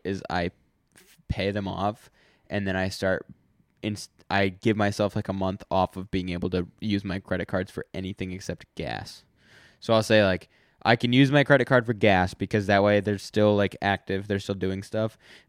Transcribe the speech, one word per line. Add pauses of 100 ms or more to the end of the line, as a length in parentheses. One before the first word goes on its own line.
is
I (440)
f-, (120)
pay
them
off, (400)
and
then
I
start, (560)
inst-, (180)
I
give
myself,
like,
a
month
off
of
being
able
to (140)
use
my
credit
cards
for
anything
except
gas. (560)
So
I'll
say,
like, (340)
"I
can
use
my
credit
card
for
gas
because
that
way
they're
still,
like,
active,
they're
still
doing
stuff, (320)